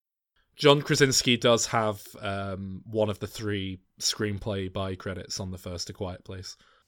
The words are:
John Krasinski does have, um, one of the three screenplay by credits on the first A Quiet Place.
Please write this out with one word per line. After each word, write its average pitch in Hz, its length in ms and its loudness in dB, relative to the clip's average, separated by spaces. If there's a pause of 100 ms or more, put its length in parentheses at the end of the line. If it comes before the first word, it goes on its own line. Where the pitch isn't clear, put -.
(560)
John 147 260 8
Krasinski 131 540 4
does 117 300 4
have, 107 360 0 (180)
um, 98 640 -6
one 110 260 0
of 95 100 -6
the 107 60 -6
three 98 540 -6 (200)
screenplay 98 720 -2
by 95 240 -4
credits - 420 -8
on 95 120 -8
the 90 80 -10
first 90 300 -10
A 104 40 -12
Quiet 90 320 -8
Place. 92 320 -14 (320)